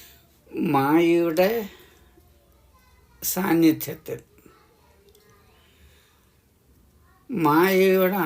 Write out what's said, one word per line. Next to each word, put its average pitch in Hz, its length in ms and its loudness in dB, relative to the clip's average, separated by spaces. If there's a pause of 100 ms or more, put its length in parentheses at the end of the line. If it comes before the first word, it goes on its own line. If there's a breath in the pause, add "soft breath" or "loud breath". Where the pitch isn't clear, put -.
(760 loud breath)
മായയുടെ 170 760 2 (1800 soft breath)
സാന്നിധ്യത്തിൽ, 165 880 -2 (3000 soft breath)
മായയുടെ 185 960 2